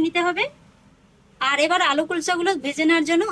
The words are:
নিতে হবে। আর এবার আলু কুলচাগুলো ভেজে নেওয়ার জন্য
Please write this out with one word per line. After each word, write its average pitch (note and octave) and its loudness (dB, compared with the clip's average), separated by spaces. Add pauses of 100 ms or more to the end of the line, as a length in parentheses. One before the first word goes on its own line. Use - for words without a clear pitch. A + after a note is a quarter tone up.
নিতে E4+ -2
হবে। F4+ -2 (1040)
আর C#4 0
এবার F4+ 2 (100)
আলু D4 0
কুলচাগুলো F4 -2 (120)
ভেজে C#4+ -2
নেওয়ার E4 2
জন্য E4+ 2